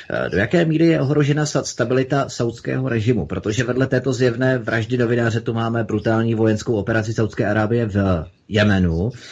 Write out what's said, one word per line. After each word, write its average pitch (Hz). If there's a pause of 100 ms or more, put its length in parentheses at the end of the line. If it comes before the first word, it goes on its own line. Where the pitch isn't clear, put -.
(100)
Eh, 62
do 76
jaké 165
míry 160
je 160
ohrožena 147
sa-, 143
stabilita 131
saudského 131
režimu? 110
Protože 101
vedle 123
této 131
zjevné 127
vraždy 113
novináře 117
tu 117
máme 113
brutální 113
vojenskou 110
operaci 110
Saudské 107
Arábie 110
v 95 (240)
Jemenu. 95 (220)